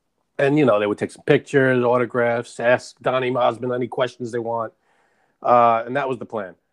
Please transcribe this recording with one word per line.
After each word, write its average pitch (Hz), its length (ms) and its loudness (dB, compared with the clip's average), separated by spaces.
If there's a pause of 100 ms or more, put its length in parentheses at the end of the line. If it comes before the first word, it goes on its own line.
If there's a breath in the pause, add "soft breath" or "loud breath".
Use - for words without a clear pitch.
(380)
And, 143 200 2
you 151 60 4
know, 107 160 4
they 104 60 0
would 104 120 -2
take - 120 -6
some - 140 -20
pictures, 131 600 2
autographs, 120 760 -2
ask 120 420 0
Donny 127 340 -2
Osmond 123 380 0
any 123 140 -6
questions 123 440 -6
they 120 60 -6
want. 113 340 -6 (720)
Uh, 120 440 4
and 127 100 -6
that 135 120 -2
was 131 100 -4
the 110 80 -10
plan. 98 280 -10 (180)